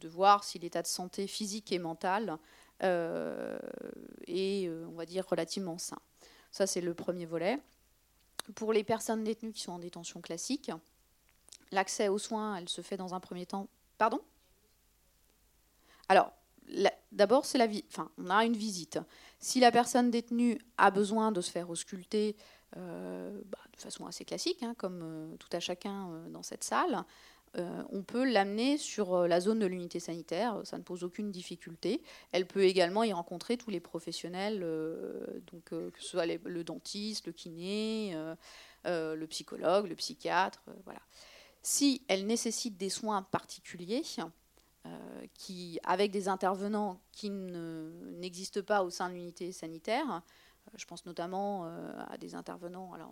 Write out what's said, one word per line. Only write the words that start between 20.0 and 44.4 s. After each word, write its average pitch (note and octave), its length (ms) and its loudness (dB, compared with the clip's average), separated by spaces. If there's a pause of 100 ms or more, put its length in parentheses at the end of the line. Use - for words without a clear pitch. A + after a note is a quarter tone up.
détenue A#3 480 2 (200)
a G3 120 10
besoin G#3 400 4
de F3+ 100 0
se F3 100 -2
faire F3 200 -4
ausculter, G#3 640 -2 (400)
euh, F3+ 720 -8
bah, F#3+ 120 -12 (140)
de - 80 -20
façon - 260 -12
assez - 180 -10
classique, C#4+ 400 -2
hein, A#3 120 -4
comme, F3+ 260 -6
euh, D#3+ 340 -10
tout - 160 -20
à F3 80 -2
chacun, G3 500 -6
euh, E3 180 -10
dans - 140 -12
cette - 220 -10
salle, B3+ 400 0 (520)
euh, E3+ 340 -4
on G3 120 -4
peut B3+ 260 0
l'amener A3 500 4
sur, F#3 360 -2
euh, F3 140 6
la F3 120 6
zone A3 200 4
de G3+ 60 4
l'unité F3 340 -4
sanitaire. E3+ 640 -2
Ça - 120 -8
ne F3 60 -8
pose F3 220 -8
aucune G#3 260 -6
difficulté. F3+ 720 -4 (300)
Elle F3+ 160 2
peut G3 160 4
également F#3 400 6
y G#3+ 80 4
rencontrer F3 440 -2
tous A#3 140 -6
les F3 100 -2
professionnels, F3+ 840 -4
euh, D#3+ 600 -4 (280)
donc, E3+ 200 -18
euh, F3 200 -4
que - 100 -20
ce - 60 -10
soit E3+ 180 0
les, E3+ 180 -2
le E3+ 200 -6
dentiste, G3+ 640 -6
le - 60 -6
kiné, G#3 840 -4
euh, D#3+ 200 -6 (520)
euh, D#3+ 280 0
le D#3 140 -6
psychologue, F#3 580 2
le D#3+ 80 -8
psychiatre, - 760 -2
euh, - 40 -14 (120)
voilà. - 160 -16 (640)
Si C#4 460 4
elle F#3+ 180 4
nécessite A3+ 500 0
des F#3+ 140 -2
soins G#3 320 0
particuliers, F3+ 800 -4 (840)